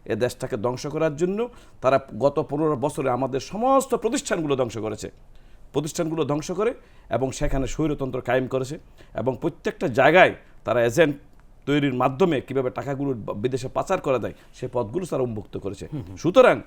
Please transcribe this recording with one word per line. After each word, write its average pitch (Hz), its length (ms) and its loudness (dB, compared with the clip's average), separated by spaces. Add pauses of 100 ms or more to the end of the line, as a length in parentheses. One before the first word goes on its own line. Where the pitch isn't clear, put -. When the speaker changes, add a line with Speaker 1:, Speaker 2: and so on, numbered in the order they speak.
Speaker 1:
এ 117 100 -2
দেশটাকে 123 420 -2
ধ্বংস 123 300 -4
করার 156 280 -2
জন্য। 196 340 -2 (320)
তারা 131 180 4 (200)
গত 143 300 2
পনেরো 151 260 0
বছরে 139 340 -2
আমাদের 127 300 -2
সমস্ত 254 560 0
প্রতিষ্ঠানগুলো 175 600 -2
ধ্বংস 117 220 -2
করেছে, 104 340 -6 (640)
প্রতিষ্ঠানগুলো 160 520 -2
ধ্বংস 147 260 -4
করে 214 220 -2 (360)
এবং 127 220 -2
সেখানে 135 360 -2
স্বৈরতন্ত্র 139 540 -2
কায়েম 127 260 0
করেছে 131 320 -4 (360)
এবং 123 260 -2
প্রত্যেকটা - 460 -4
জায়গায় 139 480 6 (280)
তারা 117 200 2
এজেন্ট 139 320 4 (500)
তৈরির 143 280 2
মাধ্যমে 131 480 2
কীভাবে 127 280 -2
টাকাগুলো 135 440 -4
বা-, 101 200 -8
বিদেশে 123 340 -4
পাচার 131 340 -2
করা 135 180 0
যায় 104 140 -6 (200)
সে - 200 -8
পথগুলো 123 320 -4
তারা 135 180 -2
উন্মুক্ত 110 340 -6
করেছে। 95 360 -10
Speaker 2:
হুম, 135 140 -8
হুম। 92 100 -14
Speaker 1:
সুতরাং 180 500 6